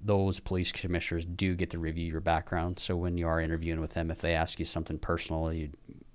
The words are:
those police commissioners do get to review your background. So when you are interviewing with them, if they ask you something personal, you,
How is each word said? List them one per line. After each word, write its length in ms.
those 360
police 300
commissioners 540
do 320
get 140
to 80
review 280
your 140
background. 580
So 180
when 220
you 80
are 140
interviewing 400
with 100
them, 200
if 100
they 140
ask 240
you 60
something 340
personal, 540
you, 180